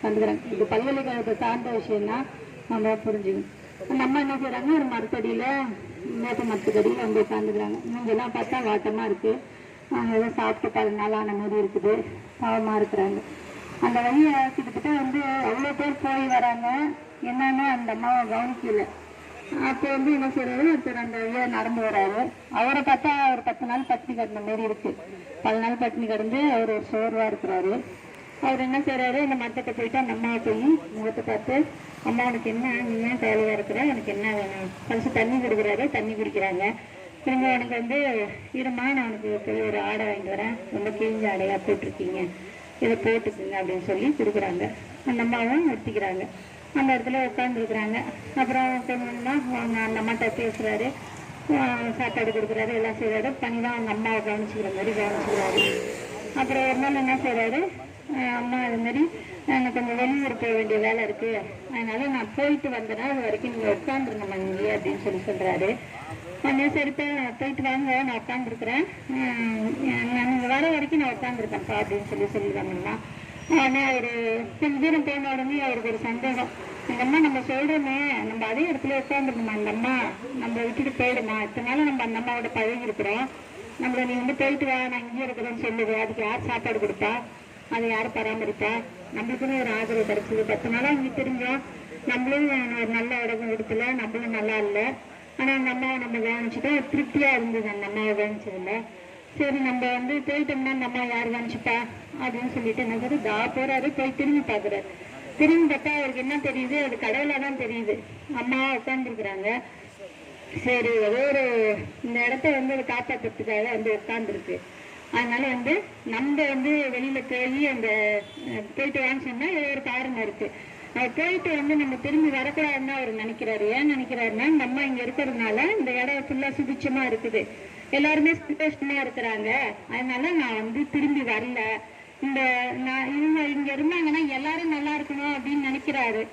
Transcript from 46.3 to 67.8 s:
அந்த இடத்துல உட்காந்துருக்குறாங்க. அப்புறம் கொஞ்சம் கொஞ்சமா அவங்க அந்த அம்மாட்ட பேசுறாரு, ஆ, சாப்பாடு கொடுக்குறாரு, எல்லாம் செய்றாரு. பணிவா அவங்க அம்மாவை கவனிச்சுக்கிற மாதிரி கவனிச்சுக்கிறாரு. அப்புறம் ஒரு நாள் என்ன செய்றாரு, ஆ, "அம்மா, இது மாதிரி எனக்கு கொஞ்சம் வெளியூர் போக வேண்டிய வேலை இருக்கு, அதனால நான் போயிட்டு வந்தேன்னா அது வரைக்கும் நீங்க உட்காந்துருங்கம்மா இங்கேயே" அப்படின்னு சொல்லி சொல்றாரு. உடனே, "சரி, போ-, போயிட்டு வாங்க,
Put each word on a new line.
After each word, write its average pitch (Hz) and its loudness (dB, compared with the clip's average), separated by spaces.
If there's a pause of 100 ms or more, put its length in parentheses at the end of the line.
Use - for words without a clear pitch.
அந்த 269 4
இடத்துல 254 0
உட்காந்துருக்குறாங்க. 226 0 (340)
அப்புறம் 254 2
கொஞ்சம் 247 -2
கொஞ்சமா 247 -2
அவங்க 233 0
அந்த 220 0
அம்மாட்ட 226 0
பேசுறாரு, 220 0 (680)
ஆ, 254 2 (200)
சாப்பாடு 233 0
கொடுக்குறாரு, 220 0
எல்லாம் 226 0
செய்றாரு. 220 0
பணிவா 233 0
அவங்க 226 -2
அம்மாவை 220 2
கவனிச்சுக்கிற 208 -2
மாதிரி 202 0
கவனிச்சுக்கிறாரு. 208 2 (560)
அப்புறம் 269 2
ஒரு 262 4
நாள் 277 2
என்ன 262 2
செய்றாரு, 254 2 (500)
ஆ, 247 0
"அம்மா, 247 0
இது 233 0
மாதிரி 254 2 (380)
எனக்கு 254 4
கொஞ்சம் 240 0
வெளியூர் 262 2
போக 233 2
வேண்டிய 214 4
வேலை 220 2
இருக்கு, 214 -2 (320)
அதனால 233 -2
நான் 240 -2
போயிட்டு 285 2
வந்தேன்னா 220 -4
அது 269 0
வரைக்கும் 233 -2
நீங்க 214 2
உட்காந்துருங்கம்மா 214 -2
இங்கேயே" 190 0
அப்படின்னு 196 -2
சொல்லி 190 0
சொல்றாரு. 190 2 (680)
உடனே, 277 4
"சரி, 294 2
போ-, 285 -2
போயிட்டு 269 -2
வாங்க, 262 2